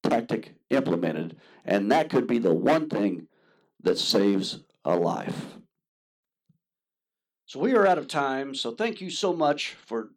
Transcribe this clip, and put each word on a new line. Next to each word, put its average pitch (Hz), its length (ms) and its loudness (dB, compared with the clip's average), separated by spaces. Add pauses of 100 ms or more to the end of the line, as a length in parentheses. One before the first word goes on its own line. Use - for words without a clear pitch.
tactic - 520 -2 (140)
implemented, 82 680 -2 (260)
and 101 280 0
that 156 180 2
could - 180 0
be 120 100 0
the 92 160 4
one 131 360 2
thing - 380 -2 (540)
that - 160 2
saves 98 640 0 (220)
a 85 120 0
life. 80 640 -4 (1900)
So - 140 -14
we 240 140 2
are 208 140 6
out 180 100 6
of 143 100 -8
time, 139 460 -2
so - 180 -6
thank 220 300 -4
you 185 80 -8
so 180 240 -2
much 147 400 0
for 110 440 -8